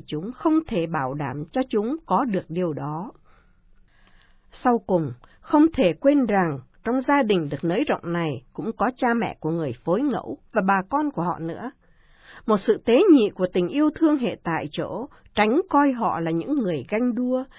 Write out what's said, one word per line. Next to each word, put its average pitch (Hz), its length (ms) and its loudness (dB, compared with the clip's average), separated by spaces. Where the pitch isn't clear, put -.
chúng 165 260 -8
không 311 360 0
thể 170 200 -2
bảo 139 260 -4
đảm 143 380 -6
cho 254 180 -2
chúng 226 260 -2
có 208 200 0
được 190 240 -4
điều 165 240 -2
đó. 151 380 -8
Sau 240 360 0
cùng, 165 240 0
không 302 340 4
thể 226 200 2
quên 277 320 4
rằng 180 340 0
trong 254 180 -2
gia 285 220 2
đình 180 260 0
được - 140 -6
nới 185 200 0
rộng 170 300 -4
này 165 300 -4
cũng 156 240 -6
có 233 200 0
cha 240 160 0
mẹ 220 260 -4
của 156 100 -6
người 160 240 -4
phối 185 180 0
ngẫu 285 360 -4
và 214 140 2
bà 196 220 2
con 294 220 -2
của 160 100 -6
họ 170 180 -4
nữa. 165 320 -8
Một 214 120 2
sự 202 280 2
tế 226 80 4
nhị 226 180 8
của 185 240 -2
tình 175 140 2
yêu 302 280 2
thương 302 220 2
hệ 233 260 -4
tại 160 280 -4
chỗ, 185 340 -6
tránh 220 340 2
coi 285 220 4
họ 226 280 -2
là 165 120 -2
những 165 220 -2
người 180 360 -2
ganh 233 260 -2
đua, 254 280 -2